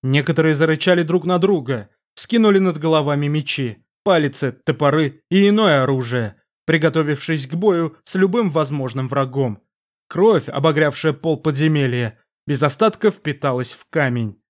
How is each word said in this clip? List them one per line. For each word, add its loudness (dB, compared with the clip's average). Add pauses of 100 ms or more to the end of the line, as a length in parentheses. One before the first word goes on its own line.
Некоторые 0
зарычали 2
друг -2
на 0
друга, -2 (260)
вскинули 2
над 0
головами 0
мечи, -4 (180)
палицы, 0
топоры -2
и 4
иное 4
оружие, -2 (300)
приготовившись -2
к -10
бою 0
с -14
любым 2
возможным -4
врагом. -2 (460)
Кровь, 2
обогрявшая 0
пол -4
подземелья, -2 (260)
без -2
остатка 0
впиталась -6
в -20
камень. -4